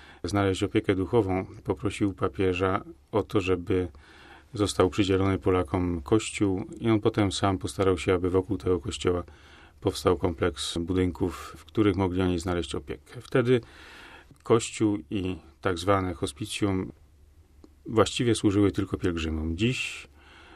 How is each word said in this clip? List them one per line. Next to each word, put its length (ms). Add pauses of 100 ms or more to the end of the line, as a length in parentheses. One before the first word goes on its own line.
(240)
znaleźć 380
opiekę 320
duchową, 520 (180)
poprosił 480
papieża 720 (280)
o 100
to, 180
żeby 480 (680)
został 360
przydzielony 480
Polakom 640
kościół 640 (160)
i 100
on 100
potem 320
sam 260
postarał 400
się, 160
aby 160
wokół 280
tego 220
kościoła 420 (580)
powstał 360
kompleks 600
budynków, 800
w 60
których 320
mogli 260
oni 160
znaleźć 360
opiekę. 460
Wtedy 400 (840)
kościół 560 (120)
i 260 (240)
tak 180
zwane 360
hospicjum 800 (920)
właściwie 480
służyły 380
tylko 260
pielgrzymom. 580
Dziś 520 (480)